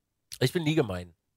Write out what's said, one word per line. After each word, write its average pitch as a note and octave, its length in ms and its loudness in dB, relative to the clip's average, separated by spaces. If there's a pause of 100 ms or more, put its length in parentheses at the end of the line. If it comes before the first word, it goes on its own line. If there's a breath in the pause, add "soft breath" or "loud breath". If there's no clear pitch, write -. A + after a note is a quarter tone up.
(380)
Ich B2+ 140 2
bin F3 100 -2
nie D3+ 140 2
gemein. F#2 380 -2 (220)